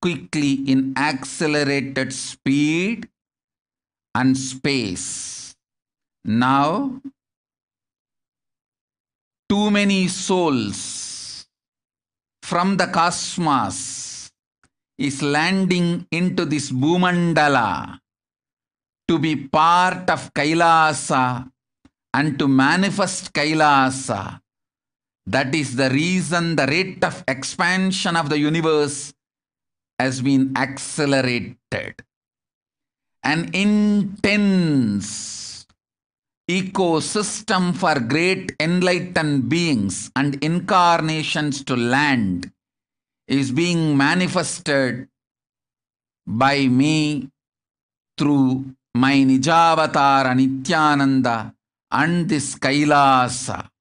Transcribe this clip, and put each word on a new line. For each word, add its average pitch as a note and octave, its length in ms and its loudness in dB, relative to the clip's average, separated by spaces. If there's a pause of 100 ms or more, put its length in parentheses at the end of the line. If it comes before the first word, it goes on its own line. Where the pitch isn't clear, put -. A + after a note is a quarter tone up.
quickly D3 640 -2
in C3+ 320 2
accelerated C#3 1120 -2
speed D#3 960 -2 (1040)
and C3 240 2
space. - 1200 -6 (720)
Now, C#3+ 720 0 (2500)
too G#3 240 2
many G3 400 2
souls - 1400 -4 (960)
from F#3 320 0
the F3+ 160 0
cosmos - 1400 -2 (720)
is C#3 240 -4
landing F3 880 0
into F3+ 320 -2
this D3 240 -2
Bhumandala D3+ 1400 0 (1040)
to E3+ 100 2
be D3+ 300 -2
part F3+ 640 2
of - 240 -4
Kailasa D3+ 1120 2 (680)
and C#3 240 0
to C#3+ 140 2
manifest F3 800 0
Kailasa. C#3 1120 0 (840)
That C3 300 -2
is C3 240 -2
the C3+ 160 2
reason E3+ 640 0
the C3+ 80 2
rate F#3 400 -2
of - 180 -8
expansion F3+ 960 -2
of D#3+ 80 -2
the D3+ 100 0
universe D3+ 760 0 (880)
has B2+ 180 -2
been C3+ 360 2
accelerated. B2+ 1500 -4 (1200)
An D#3+ 320 -2
intense G3 2000 0 (840)
ecosystem F#3 1200 -2
for D#3 280 0
great E3+ 580 -2
enlightened E3+ 880 0
beings C3 680 -2
and C#3 300 0
incarnations D#3+ 1200 0
to C3 140 -2
land A#2+ 720 0 (760)
is C3 240 0
being D#3+ 440 0
manifested C#3+ 1120 0 (1200)
by C3+ 400 2
me D3 600 2 (880)
through C3+ 480 2 (280)
my C3+ 300 4
Nijavatara C#3 1120 4
Nityananda C3+ 1200 0 (360)
and E3+ 360 2
this - 280 -2
Kailasa. C3+ 1120 2 (120)